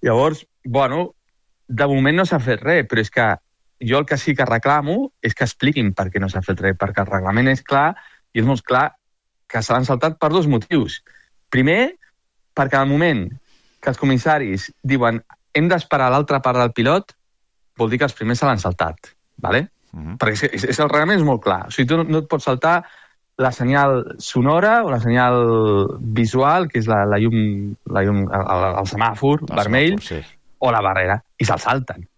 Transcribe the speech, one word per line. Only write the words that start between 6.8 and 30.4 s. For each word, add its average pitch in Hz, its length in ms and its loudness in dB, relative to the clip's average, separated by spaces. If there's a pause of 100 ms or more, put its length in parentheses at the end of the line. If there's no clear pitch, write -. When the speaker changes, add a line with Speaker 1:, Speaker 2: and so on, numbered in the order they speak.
Speaker 1:
el - 20 -10
reglament 98 400 0
és 135 160 0
clar 147 300 0 (400)
i 113 80 -2
és 113 40 2
molt 127 220 0
clar 131 220 2 (580)
que 113 140 -4
se 107 100 -4
l'han 127 140 2
saltat 139 320 0
per 151 160 0
dos 175 140 2
motius. 131 560 0 (500)
Primer, 175 400 2 (640)
perquè 139 220 0
al 135 100 2
moment 143 380 0 (560)
que - 80 -2
els 120 80 -6
comissaris 131 720 0 (100)
diuen 120 380 0 (340)
"hem 151 160 2
d'esperar 151 400 2
l'altra 143 320 2
part 127 160 0
del 120 160 2
pilot", 143 380 0 (680)
vol 113 140 0
dir 123 80 -2
que 147 80 2
els 127 100 -6
primers 117 220 -2
se 147 80 0
l'han 123 100 2
saltat, 87 540 -4 (260)
vale? 131 300 -2 (240)
Speaker 2:
Mhm. 82 260 -12
Speaker 1:
Perquè 110 160 -2
és, 107 100 -6
és, 135 200 -4
és, 127 160 -4
el 151 100 2
reglament 156 300 2
és 156 60 4
molt 131 180 0
clar. 92 240 -2
O - 40 -14
sigui, 123 160 -2
tu 156 100 2
no, 165 60 0
no 156 200 0
et 147 40 -12
pots 147 180 -2
saltar 156 340 0 (580)
la 131 140 2
senyal 131 680 0
sonora 180 680 2
o 170 40 -2
la 127 100 0
senyal 117 1000 2
visual, 127 720 0
que 123 100 -2
és 107 80 -4
la, 107 180 2
la 104 140 2
llum, 107 560 0 (100)
la 98 180 -2
llum, 101 220 2
el, 95 300 -2
el, 90 100 0 (140)
el 98 100 -4
semàfor 117 600 0
Speaker 2:
El 78 60 -4
Speaker 1:
vermell, 135 440 2
Speaker 2:
semàfor, 80 240 -10
sí. - 140 -20 (220)